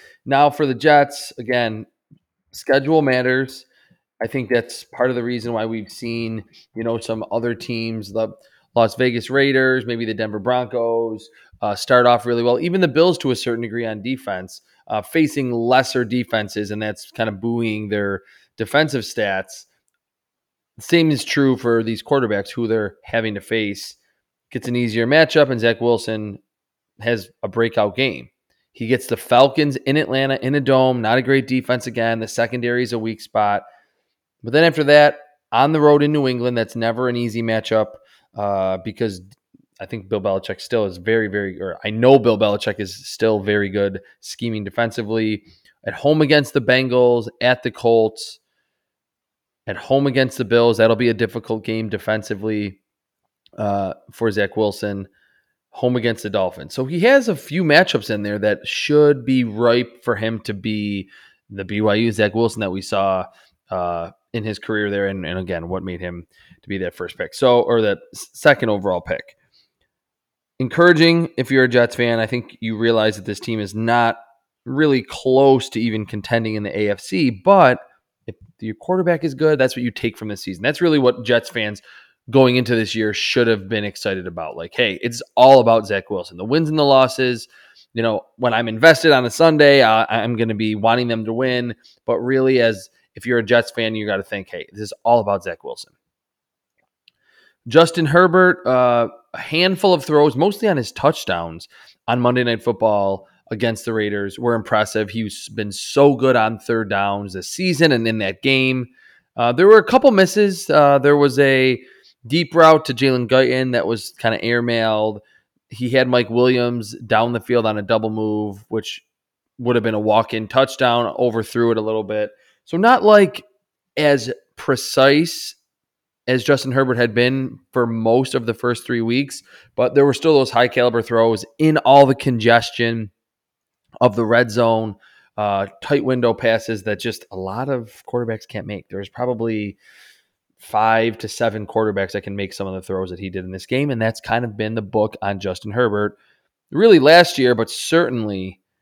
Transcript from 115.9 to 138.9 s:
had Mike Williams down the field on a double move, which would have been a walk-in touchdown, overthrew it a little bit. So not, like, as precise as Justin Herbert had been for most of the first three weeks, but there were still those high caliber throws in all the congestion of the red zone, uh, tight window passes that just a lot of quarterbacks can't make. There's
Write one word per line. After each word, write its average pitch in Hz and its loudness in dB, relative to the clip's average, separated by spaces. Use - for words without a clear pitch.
had 127 2
Mike 123 2
Williams 120 0
down 113 2
the 117 -4
field 120 0
on 107 -2
a 104 -6
double 110 -2
move, 107 -4
which - -8
would 120 0
have 110 2
been 110 -2
a 104 -2
walk-in 110 0
touchdown, 120 0
overthrew 117 0
it 110 -2
a 107 -4
little 110 -4
bit. 107 -4
So - -8
not, 233 4
like, 208 4
as 139 2
precise 143 0
as 127 0
Justin 131 0
Herbert 127 2
had 120 0
been 127 -2
for 123 0
most 113 0
of 117 -6
the 117 -2
first 120 -4
three 120 -2
weeks, 127 -4
but 123 0
there 139 6
were 135 2
still 160 2
those 131 2
high 123 4
caliber 120 0
throws 113 0
in 156 4
all 139 8
the 135 2
congestion 117 0
of 117 4
the 113 -2
red 117 2
zone, 113 0
uh, 101 -2
tight - -2
window 123 0
passes 113 -2
that 107 -4
just - -8
a 95 -16
lot 95 -8
of 123 -8
quarterbacks 117 -6
can't 104 -12
make. 104 -12
There's 98 -12